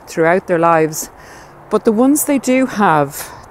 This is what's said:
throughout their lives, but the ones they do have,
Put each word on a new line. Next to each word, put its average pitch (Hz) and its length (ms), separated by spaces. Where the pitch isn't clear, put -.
throughout 170 420
their 175 100
lives, 160 500
but 214 160
the 233 60
ones 269 340
they 285 120
do 254 280
have, 156 640